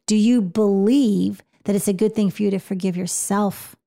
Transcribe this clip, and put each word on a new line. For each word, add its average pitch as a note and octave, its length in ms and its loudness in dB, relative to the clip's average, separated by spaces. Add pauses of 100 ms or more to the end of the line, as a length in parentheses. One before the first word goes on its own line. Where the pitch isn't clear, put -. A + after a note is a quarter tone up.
"Do G#3+ 100 2
you A#3 240 4
believe G3+ 1000 2 (240)
that G3+ 100 0
it's G3+ 120 -2
a G#3 60 2
good G#3+ 220 0
thing G#3 160 0
for - 120 -6
you G3+ 80 0
to F#3+ 80 -2
forgive F#3 380 -4
yourself G3 800 -4 (120)